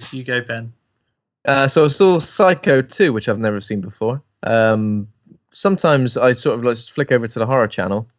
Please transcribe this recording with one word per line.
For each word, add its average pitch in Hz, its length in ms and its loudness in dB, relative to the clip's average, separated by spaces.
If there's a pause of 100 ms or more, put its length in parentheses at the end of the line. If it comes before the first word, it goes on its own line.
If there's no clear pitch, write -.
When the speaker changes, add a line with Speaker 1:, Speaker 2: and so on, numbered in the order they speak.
(100)
Speaker 1:
you 131 140 -12
go, 123 160 -4
Ben. 113 320 -10 (720)
Speaker 2:
Uh, 139 240 2
so 156 160 4
I 151 40 4
saw 180 300 4
Psycho 160 640 2
two, 160 300 0
which 107 160 -4
I've 107 100 -2
never 107 220 -2
seen 104 200 -6
before. 110 400 -6 (220)
Um, 107 640 0 (460)
sometimes 151 640 0
I 123 160 4
sort 120 260 -2
of, 120 60 -6
like, 120 140 0
flick 139 340 -6
over 117 160 0
to 113 100 -10
the 110 80 -2
horror 123 220 2
channel 101 400 -4 (100)